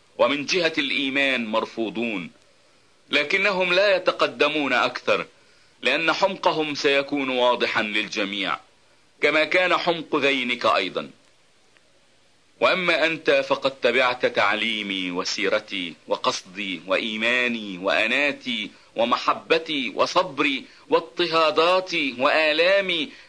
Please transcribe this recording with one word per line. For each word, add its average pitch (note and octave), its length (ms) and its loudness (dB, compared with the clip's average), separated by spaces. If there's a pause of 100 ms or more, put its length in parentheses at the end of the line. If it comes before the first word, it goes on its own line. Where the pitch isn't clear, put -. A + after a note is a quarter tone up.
(180)
ومن C3+ 280 0
جهة E3+ 320 0
الإيمان C3+ 680 -2
مرفوضون، A2 840 -4 (800)
لكنهم F#3 640 0
لا F#3+ 240 4
يتقدمون D3 760 0
أكثر، A2+ 540 0 (560)
لأن D#3 300 0
حمقهم D#3 600 0
سيكون C#3 540 0
واضحاً B2 540 2
للجميع، G2+ 760 -4 (640)
كما D3+ 220 2
كان F3 320 2
حمق E3 400 -2
ذينك B2+ 500 0
أيضاً. E2+ 440 0 (1500)
وأما E3 460 2
أنت D#3+ 240 0
فقد C#3 400 2
تبعت B2+ 560 2
تعليمي G#2+ 840 -2
وسيرتي F#2 840 -4 (140)
وقصدي G2 800 -6
وإيماني A2 920 -2
وأناتي A2+ 920 -2 (260)
ومحبتي C#3 960 0
وصبري D3 720 0 (240)
واضطهاداتي E3 1300 2
وآلامي، D#3 920 2 (160)